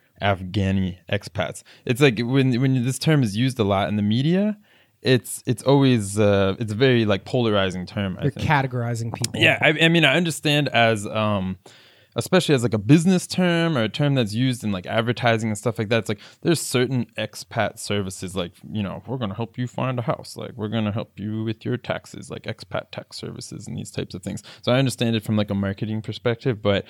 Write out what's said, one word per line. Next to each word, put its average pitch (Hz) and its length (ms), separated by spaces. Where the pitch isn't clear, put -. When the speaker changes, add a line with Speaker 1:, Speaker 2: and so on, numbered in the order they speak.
Speaker 1:
Afghani 95 760
expats? - 520
It's 123 160
like 127 180
when, 127 400
when 131 240
this 127 140
term 156 240
is 101 140
used 123 220
a 110 60
lot 98 240
in 101 80
the 104 60
media, 165 560
it's, - 440
it's 120 160
always, 123 560
uh, 98 400
it's 107 140
a 104 40
very, 120 300
like, 101 180
polarizing 98 600
term, 95 340
I - 40
Speaker 2:
You're 139 80
Speaker 1:
think. - 140
Speaker 2:
categorizing 120 680
people. - 260
Speaker 1:
Yeah, 160 220
I, 151 220
I 165 40
mean, 165 160
I 135 120
understand 151 520
as, 113 380
um, 101 520
especially 160 400
as, 117 80
like, 104 100
a 110 40
business 165 480
term 170 520
or 113 60
a 107 60
term 143 240
that's 113 180
used 120 320
in, 104 80
like, 92 140
advertising 113 640
and 104 80
stuff 117 200
like 110 120
that. 117 80
It's 107 100
like, 107 100
there's 165 200
certain 127 460
expat - 600
services, 98 560
like, 90 180
you 107 100
know, 87 240
"We're 131 120
gonna 107 160
help 117 240
you 123 100
find 127 300
a 117 40
house. - 340
Like, - 200
we're 107 140
gonna 107 220
help - 280
you 110 240
with 110 200
your 123 120
taxes," - 540
like, - 140
expat - 460
tax - 280
services - 500
and 90 80
these 101 160
types - 220
of 92 100
things. 143 180
So 120 100
I 127 60
understand 120 360
it 110 100
from, 110 120
like, 104 140
a 101 40
marketing 98 480
perspective, 113 600
but 101 280